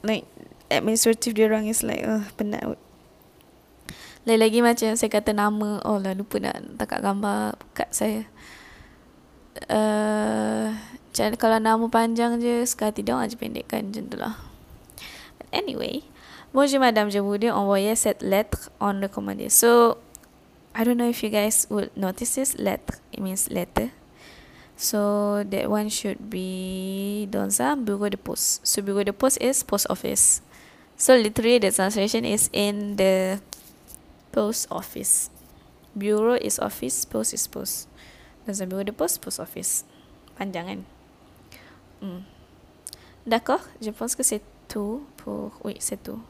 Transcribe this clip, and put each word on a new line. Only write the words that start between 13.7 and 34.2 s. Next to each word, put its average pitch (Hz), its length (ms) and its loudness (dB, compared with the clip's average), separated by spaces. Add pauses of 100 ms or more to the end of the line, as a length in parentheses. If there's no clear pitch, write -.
macam 214 160 -8
tu - 160 -10
lah. - 160 -6 (1040)
But - 100 -18
anyway, - 540 -4 (480)
bonjour 277 240 4
madame, 226 320 4
je 202 160 0
voudrais 202 320 0
envoyer 202 400 2
cette - 240 0
lettre 196 480 0 (160)
en 202 160 0
recommandé. 196 480 -6
So, 233 480 6 (800)
I 226 80 2
don't 240 160 2
know 240 80 2
if 240 160 -2
you 208 80 -2
guys 214 400 2
would 208 240 -2
notice 190 400 -2
this, 262 240 -2
lettre, - 400 -4 (100)
it - 140 -8
means 190 240 -4
letter. 196 480 -4 (800)
So, 208 720 0
that 202 240 -2
one 214 160 0
should 208 400 -6
be 190 1040 -6
dans 202 320 -2
un 285 160 0
bureau 202 320 -2
de - 80 -8
poste. - 400 -4
So, - 240 -2
bureau 196 240 0
de 202 80 -4
poste 262 240 2
is 262 240 2
post - 240 0
office. - 560 2 (560)
So, 262 160 8
literally, 233 420 4
the 202 140 4
translation 214 560 2
is 214 240 0
in 202 480 0
the 190 400 2 (920)